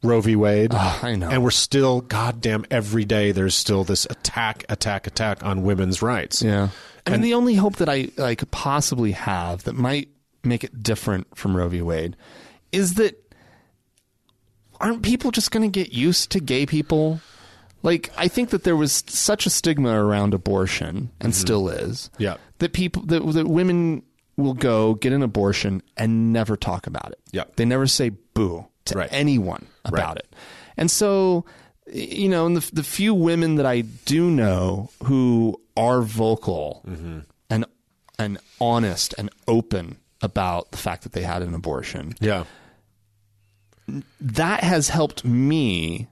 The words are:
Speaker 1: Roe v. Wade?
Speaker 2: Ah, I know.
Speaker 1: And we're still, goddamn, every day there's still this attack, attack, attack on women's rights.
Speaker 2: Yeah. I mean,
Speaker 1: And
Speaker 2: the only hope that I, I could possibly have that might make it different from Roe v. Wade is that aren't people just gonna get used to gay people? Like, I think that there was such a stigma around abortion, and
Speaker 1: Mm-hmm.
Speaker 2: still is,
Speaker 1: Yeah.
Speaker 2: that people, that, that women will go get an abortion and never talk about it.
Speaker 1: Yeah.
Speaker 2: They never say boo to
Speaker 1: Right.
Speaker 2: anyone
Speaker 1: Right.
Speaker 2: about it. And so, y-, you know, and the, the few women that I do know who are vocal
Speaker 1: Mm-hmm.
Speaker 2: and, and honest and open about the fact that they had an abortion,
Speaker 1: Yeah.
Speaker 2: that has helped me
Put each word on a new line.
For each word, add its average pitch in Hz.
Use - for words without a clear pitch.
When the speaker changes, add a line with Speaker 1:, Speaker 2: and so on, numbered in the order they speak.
Speaker 1:
Roe 117
v. 110
Wade? 104
Speaker 2:
Ah, 95
I 120
know. 90
Speaker 1:
And 131
we're 120
still, 131
goddamn, 113
every 110
day 104
there's 95
still 95
this 95
attack, -
attack, 104
attack 104
on 95
women's 95
rights. 113
Speaker 2:
Yeah. 101
I 175
mean, 196
Speaker 1:
And 220
Speaker 2:
the 233
only 240
hope 196
that 170
I, 135
I 127
could -
possibly 135
have 90
that -
might 135
make 120
it 123
different 104
from 95
Roe 87
v. 87
Wade 85
is 180
that 214
aren't 233
people 240
just 220
gonna 220
get 185
used 143
to 196
gay 135
people? 156
Like, 165
I 175
think 240
that 190
there 175
was 151
such -
a -
stigma 143
around 104
abortion, 95
and 113
Speaker 1:
Mm-hmm. 90
Speaker 2:
still 95
is, -
Speaker 1:
Yeah. 98
Speaker 2:
that 170
people, 180
that, 160
that 160
women 170
will 139
go 110
get 127
an 139
abortion 101
and 113
never 110
talk 87
about -
it. -
Speaker 1:
Yeah. 90
Speaker 2:
They 117
never 131
say 131
boo 98
to -
Speaker 1:
Right. 85
Speaker 2:
anyone 135
Speaker 1:
Right. -
Speaker 2:
about 80
it. -
And 165
so, 190
y-, -
you 196
know, 170
and 175
the, -
the 160
few 208
women 165
that 143
I 123
do 143
know 98
who 120
are 123
vocal 110
Speaker 1:
Mm-hmm. 82
Speaker 2:
and, 110
and 101
honest 117
and 104
open 104
about 92
the -
fact -
that -
they 90
had 87
an 87
abortion, 76
Speaker 1:
Yeah. 104
Speaker 2:
that 156
has 170
helped 151
me 117